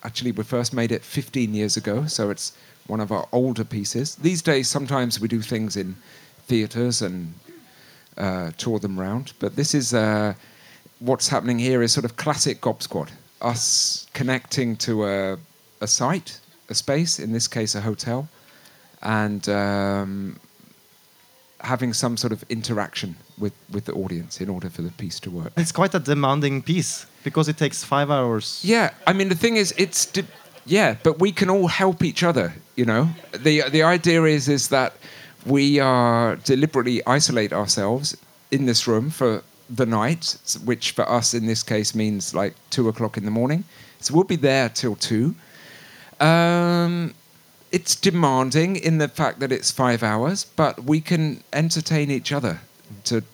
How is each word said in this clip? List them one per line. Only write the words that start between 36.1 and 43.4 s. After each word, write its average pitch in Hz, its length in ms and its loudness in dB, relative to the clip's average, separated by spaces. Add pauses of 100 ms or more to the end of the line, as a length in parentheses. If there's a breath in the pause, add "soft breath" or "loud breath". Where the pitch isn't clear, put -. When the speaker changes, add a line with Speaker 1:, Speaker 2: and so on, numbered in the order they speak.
Speaker 1:
deliberately 127 720 2
isolate 120 460 2
ourselves 104 640 -2 (340)
in 135 160 0
this 120 220 0
room 117 220 2
for 120 320 0 (280)
the 120 160 0
night, 113 580 0
s-, - 200 -4
which 117 280 -2
for - 160 0
us 117 240 2
in 117 140 -2
this 113 160 0
case 107 320 -2
means, 107 400 -2
like, 95 200 -2 (160)
two 120 180 2
o'clock 110 280 -2
in 104 80 -6
the 104 60 -2
morning. 127 320 0 (380 loud breath)